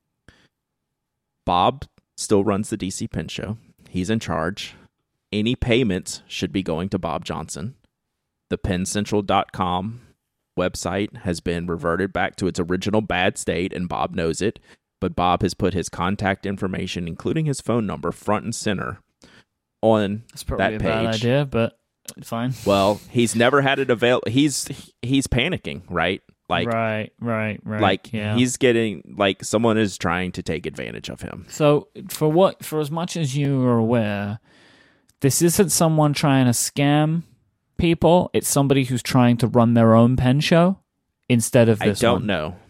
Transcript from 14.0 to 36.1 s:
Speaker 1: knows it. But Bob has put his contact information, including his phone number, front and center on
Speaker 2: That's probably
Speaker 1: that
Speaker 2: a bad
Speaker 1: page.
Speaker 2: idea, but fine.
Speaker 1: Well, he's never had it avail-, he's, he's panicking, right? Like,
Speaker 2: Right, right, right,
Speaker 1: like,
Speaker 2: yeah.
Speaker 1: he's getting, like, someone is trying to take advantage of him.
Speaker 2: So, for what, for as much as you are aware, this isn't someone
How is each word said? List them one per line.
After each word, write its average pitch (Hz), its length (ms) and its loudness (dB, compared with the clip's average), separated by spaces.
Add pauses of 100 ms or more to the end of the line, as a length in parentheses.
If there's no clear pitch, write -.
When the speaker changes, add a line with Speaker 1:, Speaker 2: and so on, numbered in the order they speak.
Speaker 1:
knows 82 260 -2
it. 101 180 -2 (420)
But 90 160 -4
Bob 87 260 2
has 95 120 0
put 90 200 -2
his 85 140 -4
contact 98 580 -2
information, 95 600 -6
including 156 400 -4
his 139 140 -2
phone 110 260 -2
number, 82 240 -6
front - 340 -4
and 110 100 -6
center - 460 -6 (840)
on 107 480 2
Speaker 2:
That's - 140 -18
probably 110 200 -2 (140)
Speaker 1:
that - 20 -4
Speaker 2:
a 107 40 -2
bad 113 280 0
Speaker 1:
page. 110 100 -2
Speaker 2:
idea, 131 220 2
but 117 340 -2 (440)
fine. 120 320 -6 (100)
Speaker 1:
Well, 98 360 2 (100)
he's 117 260 0
never 127 240 4
had 139 200 2
it 127 100 0
avail-, 120 360 2
he's, 135 400 0 (360)
he's 131 240 0
panicking, 123 640 -4
right? 87 320 -2 (260)
Like, 90 200 -2
Speaker 2:
Right, 110 420 -4 (100)
right, 110 440 -4
right, 107 180 -6
Speaker 1:
like, 95 300 0
Speaker 2:
yeah. 107 240 -4
Speaker 1:
he's 127 200 0
getting, 113 640 0
like, 98 260 0
someone 110 320 2
is 107 220 0
trying 90 340 -2
to 90 100 -10
take 80 220 -6
advantage 60 460 -10
of 62 120 -14
him. - 260 -14
Speaker 2:
So, 147 400 2 (200)
for 156 220 -2
what, 180 340 2
for 156 160 -4
as 147 100 -4
much 170 260 -8
as 143 200 -2
you 139 300 0
are 120 120 4
aware, 107 600 0 (800)
this 135 220 2
isn't 170 280 4
someone 156 440 4